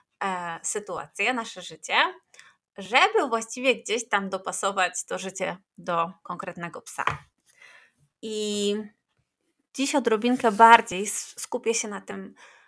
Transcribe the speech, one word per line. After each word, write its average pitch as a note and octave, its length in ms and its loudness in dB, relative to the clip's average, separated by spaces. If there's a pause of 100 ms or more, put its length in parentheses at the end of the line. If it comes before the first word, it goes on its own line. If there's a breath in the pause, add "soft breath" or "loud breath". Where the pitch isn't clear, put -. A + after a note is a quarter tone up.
(240 loud breath)
e, F3 400 -6
sytuację, G3 720 -6
nasze A3+ 280 -8
życie, A#3+ 520 -2 (640 loud breath)
żeby D4 520 4
właściwie A3+ 460 0
gdzieś A3+ 340 -6
tam G3 200 0
dopasować F#3+ 760 -2
to F#3 120 -6
życie F#3 400 -6 (200)
do E3+ 340 -2 (120)
konkretnego F3 580 -10
psa. - 240 -8 (1160 loud breath)
I G#3 540 -2 (1000)
dziś C#4 220 -2
odrobinkę A#3+ 560 2
bardziej A3 520 8
s-, - 360 -8
skupię A#3 340 -4
się A3 140 -4
na G3+ 140 -10
tym, G3 320 -12 (340 loud breath)